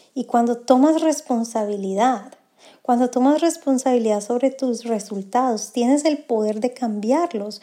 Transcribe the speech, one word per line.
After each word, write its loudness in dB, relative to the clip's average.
Y -4
cuando 0
tomas 4
responsabilidad, -2
cuando 2
tomas 2
responsabilidad 0
sobre 0
tus -4
resultados, -4
tienes 2
el 2
poder -2
de -2
cambiarlos -2